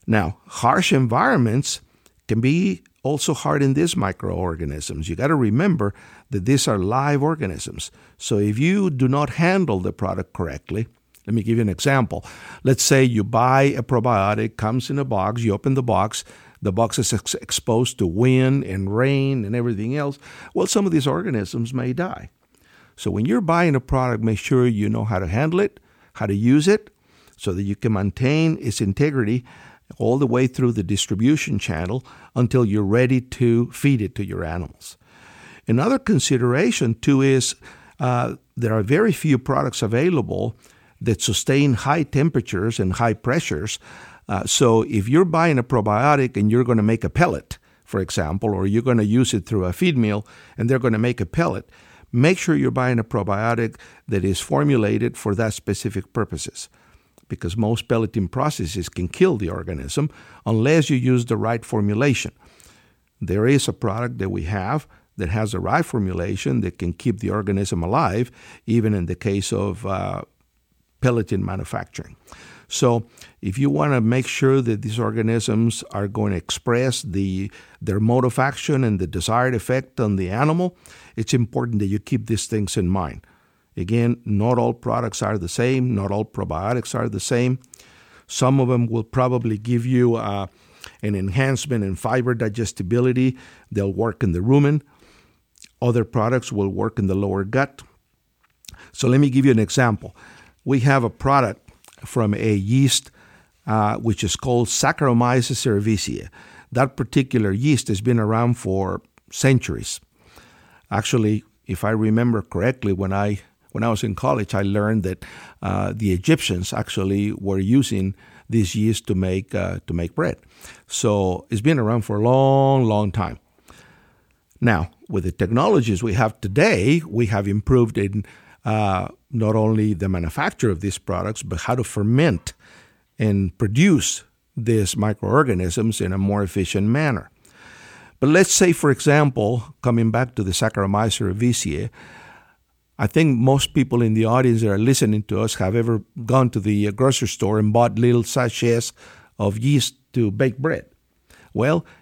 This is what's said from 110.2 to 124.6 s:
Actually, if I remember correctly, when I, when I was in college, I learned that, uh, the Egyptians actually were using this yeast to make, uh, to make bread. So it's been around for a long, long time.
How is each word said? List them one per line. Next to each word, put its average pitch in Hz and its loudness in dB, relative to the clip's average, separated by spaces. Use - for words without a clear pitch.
Actually, 107 0
if 92 -6
I 110 0
remember 113 2
correctly, 104 -2
when 95 -2
I, 101 -2
when 110 -4
I 117 0
was 107 -2
in 104 -4
college, 123 -2
I 101 0
learned 104 0
that, 92 -6
uh, 95 -4
the 107 0
Egyptians 92 0
actually 101 -2
were 98 -4
using 101 2
this 110 2
yeast 107 0
to 101 -2
make, 92 -2
uh, 92 -4
to 85 -4
make 85 -4
bread. 156 -2
So 98 0
it's 104 -2
been 143 2
around 113 0
for 104 -4
a 104 -2
long, 135 4
long 104 0
time. - -4